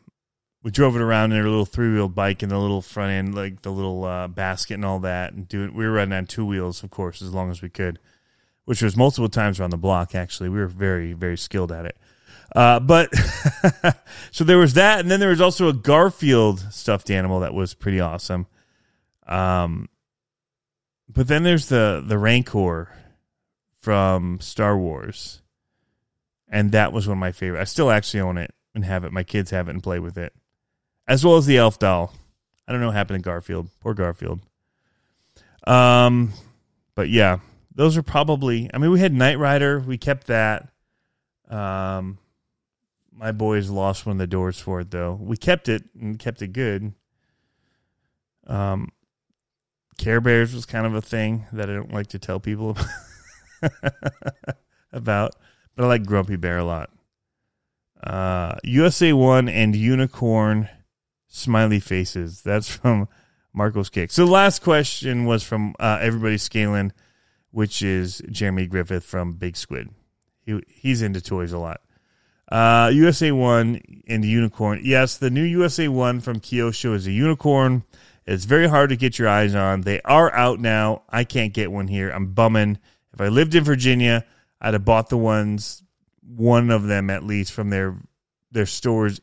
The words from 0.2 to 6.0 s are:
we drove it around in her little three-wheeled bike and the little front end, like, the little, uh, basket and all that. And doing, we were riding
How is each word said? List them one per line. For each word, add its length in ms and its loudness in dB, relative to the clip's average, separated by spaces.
we 80 -8
drove 240 2
it 60 -2
around 300 2
in 60 0
her 120 0
little 160 0
three-wheeled 500 -2
bike 260 -2
and 100 -6
the 60 -2
little 240 -2
front 300 -6
end, 240 -4
like, 260 -10
the 100 -10
little, 320 -6
uh, 240 -6
basket 460 -6
and 120 -6
all 140 -4
that. 340 -6
And 140 -14
doing, 260 -8
we 120 -4
were 60 -2
riding 220 0